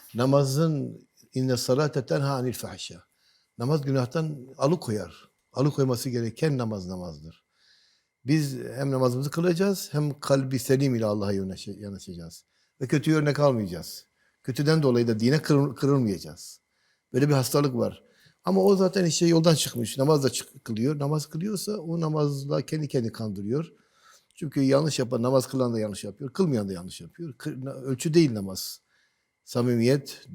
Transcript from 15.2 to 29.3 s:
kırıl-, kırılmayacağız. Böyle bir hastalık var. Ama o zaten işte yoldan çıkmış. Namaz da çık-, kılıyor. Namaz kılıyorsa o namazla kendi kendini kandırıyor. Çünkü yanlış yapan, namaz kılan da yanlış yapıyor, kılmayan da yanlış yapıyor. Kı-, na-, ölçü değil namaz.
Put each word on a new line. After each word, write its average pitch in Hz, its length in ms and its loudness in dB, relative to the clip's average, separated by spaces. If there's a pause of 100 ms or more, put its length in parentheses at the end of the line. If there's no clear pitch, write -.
kırıl-, 143 340 2
kırılmayacağız. 110 840 -2 (540)
Böyle 139 160 4
bir 147 40 4
hastalık 135 420 2
var. 107 280 -4 (420)
Ama 190 180 2
o 196 120 6
zaten 185 300 2
işte 170 200 2
yoldan 165 300 6
çıkmış. - 420 -4
Namaz 139 260 4
da 131 60 4
çık-, - 360 -10
kılıyor. 120 340 -2
Namaz 143 260 -2
kılıyorsa 196 520 -6
o 165 240 -6
namazla 147 600 0
kendi 156 260 -4
kendini 117 240 -2
kandırıyor. 110 600 -6 (640)
Çünkü 143 260 -4
yanlış 139 380 2
yapan, 123 240 0
namaz 127 240 4
kılan 123 260 0
da 113 60 -2
yanlış 104 240 -6
yapıyor, 113 300 -12
kılmayan 127 360 0
da 95 40 -4
yanlış 90 280 -12
yapıyor. 147 320 -14
Kı-, 131 320 -10
na-, 135 80 -8
ölçü 135 400 -4
değil 156 200 6
namaz. - 480 -8 (600)